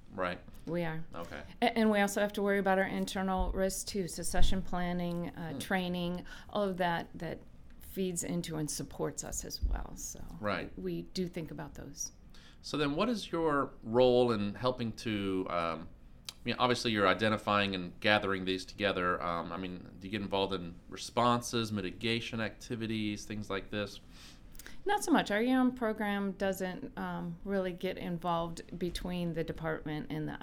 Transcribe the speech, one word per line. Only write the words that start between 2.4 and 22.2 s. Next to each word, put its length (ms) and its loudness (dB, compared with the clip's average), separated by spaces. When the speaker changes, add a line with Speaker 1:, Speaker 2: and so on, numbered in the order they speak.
Speaker 2:
worry 160 4
about 220 4
our 60 2
internal 680 0
risks 320 0
too, 240 -4
succession 520 10
planning, 760 -2
uh, 160 -6
Speaker 1:
Hmm. 60 -6
Speaker 2:
training, 680 0
all 140 0
of 140 0
that, 360 0
that 240 -6
feeds 320 -2
into 320 -4
and 120 -2
supports 540 -4
us 220 -6
as 160 -8
well. 240 -4
So 240 -10
Speaker 1:
Right. 360 -2
Speaker 2:
we 260 -4
do 140 -2
think 240 -8
about 240 -10
those. 340 -10
Speaker 1:
So 160 -6
then 200 2
what 120 2
is 220 -2
your 400 2
role 480 8
in 240 0
helping 380 0
to, 540 0
um, 380 0
I 220 -8
mean, 100 0
obviously 340 4
you're 160 6
identifying 680 4
and 260 -6
gathering 440 4
these 220 0
together. 560 0
Um, 280 -2
I 60 -6
mean, 220 -6
do 60 -10
you 60 -10
get 80 -2
involved 320 0
in 220 -4
responses, 840 2
mitigation 680 -2